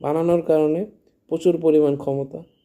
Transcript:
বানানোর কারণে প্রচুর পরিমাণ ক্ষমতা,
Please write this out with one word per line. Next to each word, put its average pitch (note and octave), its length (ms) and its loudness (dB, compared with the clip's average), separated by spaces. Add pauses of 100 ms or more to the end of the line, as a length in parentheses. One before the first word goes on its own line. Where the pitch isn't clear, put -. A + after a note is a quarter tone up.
বানানোর E3 420 0
কারণে D#3 440 0 (420)
প্রচুর E3 320 0
পরিমাণ D3+ 360 2
ক্ষমতা, C#3 460 -8 (220)